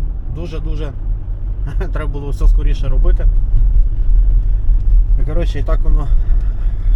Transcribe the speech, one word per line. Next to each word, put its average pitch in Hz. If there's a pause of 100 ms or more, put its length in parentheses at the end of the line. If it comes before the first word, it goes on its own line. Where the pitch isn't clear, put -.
(340)
дуже, -
дуже 151 (460)
<laughs> -
треба 156
було 143
все 147
скоріше -
робити. - (2000)
І, -
коротше, -
і -
так -
воно, - (880)